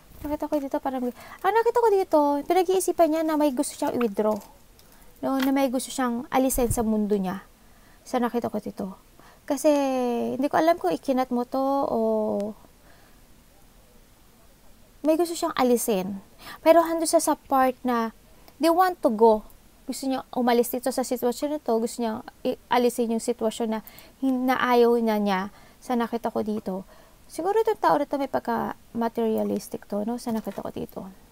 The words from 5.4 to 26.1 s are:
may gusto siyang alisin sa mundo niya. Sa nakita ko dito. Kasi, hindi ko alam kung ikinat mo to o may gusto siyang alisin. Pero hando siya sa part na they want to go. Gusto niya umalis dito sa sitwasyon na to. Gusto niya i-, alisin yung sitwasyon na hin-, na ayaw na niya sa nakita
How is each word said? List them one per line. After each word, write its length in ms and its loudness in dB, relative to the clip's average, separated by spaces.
may 160 2
gusto 240 -4
siyang 400 -2
alisin 400 2
sa 80 -2
mundo 320 0
niya. 320 -2
Sa 80 -2
nakita 320 -2
ko 80 -6
dito. 400 -8
Kasi, 240 0
hindi 80 0
ko 80 -2
alam 240 4
kung 160 0
ikinat 320 -2
mo 160 -2
to 160 -4
o 380 0
may 160 4
gusto 160 -2
siyang 240 -4
alisin. 640 0
Pero 160 8
hando 240 0
siya 160 2
sa 160 0
part 480 0
na 320 -2
they 160 4
want 320 2
to 80 2
go. 320 4
Gusto 240 -8
niya 240 -4
umalis 400 2
dito 160 -4
sa 160 -2
sitwasyon 520 -4
na 40 -8
to. 160 0
Gusto 240 -4
niya 120 -2
i-, 120 -4
alisin 400 2
yung 120 -2
sitwasyon 520 -2
na 40 -6
hin-, 240 0
na 80 2
ayaw 480 4
na 160 2
niya 200 0
sa 160 -6
nakita 400 -2